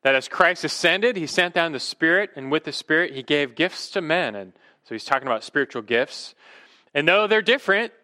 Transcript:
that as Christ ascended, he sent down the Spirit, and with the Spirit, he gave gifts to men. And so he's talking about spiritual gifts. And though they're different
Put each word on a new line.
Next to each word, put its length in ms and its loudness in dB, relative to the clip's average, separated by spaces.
that 120 4
as 140 0
Christ 360 2
ascended, 520 0
he 100 -6
sent 280 0
down 180 2
the 80 -6
Spirit, 560 2
and 140 -8
with 140 0
the 80 -8
Spirit, 400 -2
he 100 -10
gave 320 0
gifts 360 -4
to 100 -2
men. 340 0
And 180 -12
so 100 -12
he's 100 -10
talking 220 0
about 180 0
spiritual 380 -2
gifts. 520 -2
And 140 2
though 180 4
they're 160 2
different 500 0